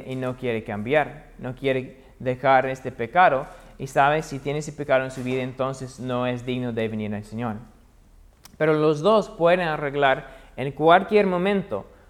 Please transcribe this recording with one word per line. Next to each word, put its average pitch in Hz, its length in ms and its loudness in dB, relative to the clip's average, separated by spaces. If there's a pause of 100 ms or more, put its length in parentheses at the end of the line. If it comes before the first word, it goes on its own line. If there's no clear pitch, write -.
y 131 100 -8
no 127 220 -6
quiere 117 260 -4
cambiar, 131 760 -2
no 123 160 -10
quiere 131 480 -4 (160)
dejar 131 480 2
este 127 260 -8
pecado, 143 540 2 (300)
y 135 100 -10
sabe, 147 340 2
si 147 180 -10
tiene 143 200 -4
ese 151 120 -8
pecado 139 320 0
en 131 80 -6
su 131 120 -10
vida, 127 180 -2
entonces 131 580 -6
no 123 260 -2
es 123 200 -4
digno 123 260 -4
de 113 160 -2
venir 107 260 -6
al 104 120 -8
Señor. 113 320 -6 (1000)
Pero 156 180 2
los 151 260 2
dos 208 280 4
pueden 170 380 2
arreglar 143 720 0 (180)
en 135 160 -6
cualquier 190 520 6
momento 180 640 -2 (200)